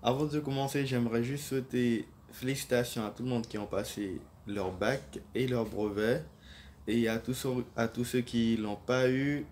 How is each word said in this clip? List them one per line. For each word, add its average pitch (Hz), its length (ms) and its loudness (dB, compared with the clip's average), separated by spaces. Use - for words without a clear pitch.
Avant 135 240 4
de 147 140 0
commencer, 139 440 0
j'aimerais 120 400 2
juste 139 200 -4
souhaiter 123 600 0
félicitations 123 760 0
à - 20 -2
tout 101 140 -8
le 127 80 -2
monde 117 160 0
qui - 100 -8
ont 104 80 -4
passé 101 560 -4
leur 101 260 -2
bac 107 480 0
et 127 140 2
leur 120 160 2
brevet. 107 580 0
Et 113 220 4
à 113 100 0
tous 120 140 -4
ceux, 127 320 -2
à 117 120 2
tous 123 160 -2
ceux 127 160 0
qui 117 380 2
l'ont 104 180 -4
pas 127 340 4
eu 143 420 0